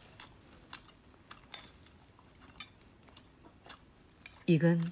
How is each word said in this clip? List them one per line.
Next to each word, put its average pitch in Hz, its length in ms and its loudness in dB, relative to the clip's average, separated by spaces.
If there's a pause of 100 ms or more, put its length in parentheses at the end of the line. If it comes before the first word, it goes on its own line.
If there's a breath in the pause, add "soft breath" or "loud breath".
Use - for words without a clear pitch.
(4000)
이건 170 460 6